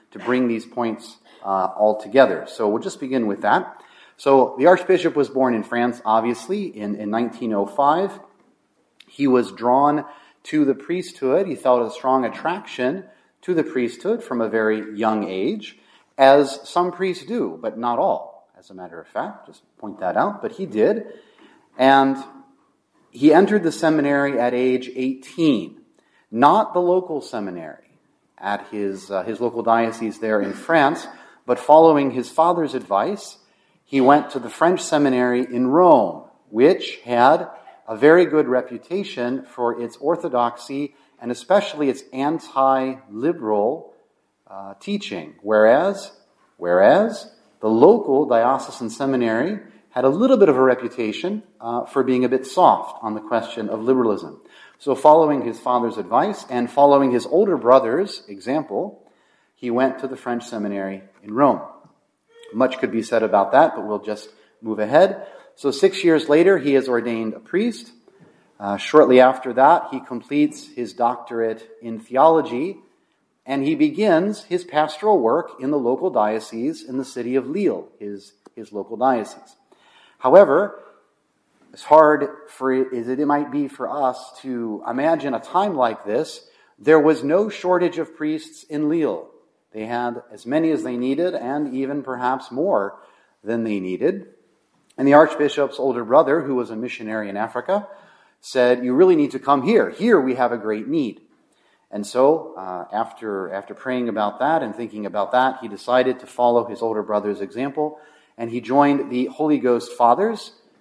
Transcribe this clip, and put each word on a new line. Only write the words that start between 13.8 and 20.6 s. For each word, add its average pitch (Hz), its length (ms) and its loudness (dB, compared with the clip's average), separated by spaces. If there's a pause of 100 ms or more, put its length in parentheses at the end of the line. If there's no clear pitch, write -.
from 120 180 -6
a 113 80 -2
very 110 480 -2
young 107 320 -2
age, 104 480 -6 (400)
as 139 520 4
some 180 240 -2
priests 180 320 -6
do, 208 360 -6
but 110 180 -8
not 120 200 -4
all, - 580 -4
as 90 140 -20
a 95 40 -20
matter 87 260 -16
of - 80 -20
fact. 185 400 -10
Just - 140 -20 (160)
point 104 200 -14
that 107 180 -4
out. 190 240 -2
But 113 120 -8
he 131 140 -10